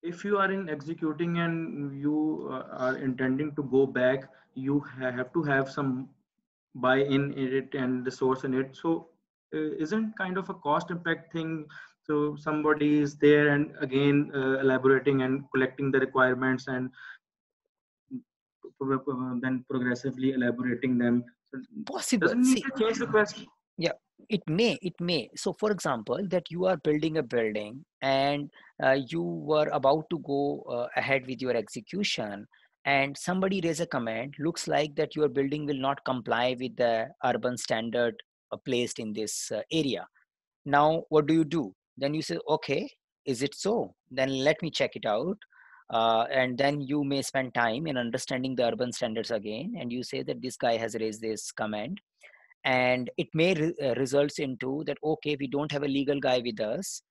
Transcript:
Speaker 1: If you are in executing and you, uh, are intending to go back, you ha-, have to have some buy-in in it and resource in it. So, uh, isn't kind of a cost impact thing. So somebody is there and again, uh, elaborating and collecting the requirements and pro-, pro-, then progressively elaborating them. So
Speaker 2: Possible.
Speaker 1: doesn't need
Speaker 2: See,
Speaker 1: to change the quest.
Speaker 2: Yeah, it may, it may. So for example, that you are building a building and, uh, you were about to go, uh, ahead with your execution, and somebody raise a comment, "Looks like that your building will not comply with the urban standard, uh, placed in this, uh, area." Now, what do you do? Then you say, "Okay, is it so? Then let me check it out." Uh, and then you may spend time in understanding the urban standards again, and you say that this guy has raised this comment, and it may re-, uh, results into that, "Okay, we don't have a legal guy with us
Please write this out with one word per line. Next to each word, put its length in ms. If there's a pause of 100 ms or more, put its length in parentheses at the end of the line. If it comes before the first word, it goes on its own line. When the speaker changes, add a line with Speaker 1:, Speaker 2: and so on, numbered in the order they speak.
Speaker 1:
If 220
you 120
are 140
in 180
executing 680
and 600
you, 520
uh, 140 (200)
are 120
intending 580
to 80
go 240
back, 420 (260)
you 260
ha-, 300
have 220
to 100
have 280
some 380 (680)
buy-in 580
in 260
it 140
and 320
resource 380
in 100
it. 220
So, 320 (480)
uh, 160 (140)
isn't 320
kind 200
of 120
a 40
cost 380
impact 400
thing. 340 (380)
So 320
somebody 640
is 160
there 340
and 300
again, 560
uh, 240
elaborating 600
and 320
collecting 380
the 80
requirements 680
and 220 (1900)
pro-, 200
pro-, 420
then 280
progressively 640
elaborating 640
them. 260 (300)
So 80 (240)
Speaker 2:
Possible. 420
Speaker 1:
doesn't 140
need 160
Speaker 2:
See, 60
Speaker 1:
to 160
change 200
the 80
quest. 380 (320)
Speaker 2:
Yeah, 160 (360)
it 180
may, 340
it 180
may. 360
So 180
for 180
example, 480 (100)
that 220
you 140
are 120
building 400
a 60
building 640 (160)
and, 500 (320)
uh, 140 (100)
you 160
were 480
about 400
to 80
go, 500
uh, 260
ahead 320
with 140
your 140
execution, 920 (380)
and 320
somebody 440
raise 180
a 80
comment, 520
"Looks 280
like 280
that 200
your 140
building 360
will 120
not 260
comply 560
with 160
the 340 (140)
urban 340
standard, 640 (300)
uh, 140
placed 340
in 140
this, 400
uh, 80 (100)
area." 340 (600)
Now, 420
what 200
do 60
you 120
do? 280 (220)
Then 180
you 80
say, 180 (160)
"Okay, 360 (340)
is 160
it 140
so? 400 (160)
Then 320
let 180
me 80
check 280
it 80
out." 320 (520)
Uh, 400
and 280
then 240
you 240
may 160
spend 320
time 340
in 80
understanding 600
the 120
urban 240
standards 400
again, 480
and 140
you 100
say 200
that 180
this 160
guy 180
has 200
raised 260
this 320
comment, 480 (640)
and 500
it 180
may 200
re-, 280
uh, 140
results 440
into 480
that, 140
"Okay, 380
we 80
don't 240
have 120
a 160
legal 200
guy 200
with 200
us 500